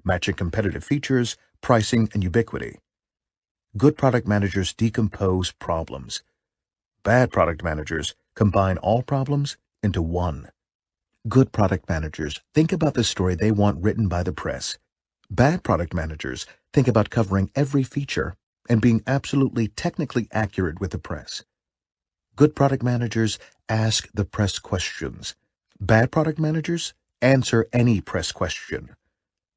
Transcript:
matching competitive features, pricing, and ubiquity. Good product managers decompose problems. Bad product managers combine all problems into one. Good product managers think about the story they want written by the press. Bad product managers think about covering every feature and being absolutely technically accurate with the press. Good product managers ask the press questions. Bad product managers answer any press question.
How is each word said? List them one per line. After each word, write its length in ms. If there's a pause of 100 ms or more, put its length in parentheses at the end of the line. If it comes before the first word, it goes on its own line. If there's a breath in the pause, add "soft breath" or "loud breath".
matching 300
competitive 500
features, 520 (240)
pricing, 520
and 100
ubiquity. 560 (1000)
Good 200
product 320
managers 440
decompose 800
problems. 680 (800)
Bad 300
product 320
managers 500 (220)
combine 420
all 240
problems 540 (260)
into 180
one. 500 (760)
Good 260
product 360
managers 520 (120)
think 180
about 240
the 80
story 320
they 160
want 320
written 260
by 140
the 100
press. 460 (520)
Bad 340
product 300
managers 520 (260 soft breath)
think 140
about 220
covering 480
every 260
feature 540 (320)
and 120
being 260
absolutely 640
technically 640
accurate 500
with 100
the 80
press. 440 (920)
Good 180
product 280
managers 560 (300 loud breath)
ask 440
the 120
press 340
questions. 760 (460)
Bad 320
product 260
managers 560 (260)
answer 520
any 280
press 300
question. 640 (640)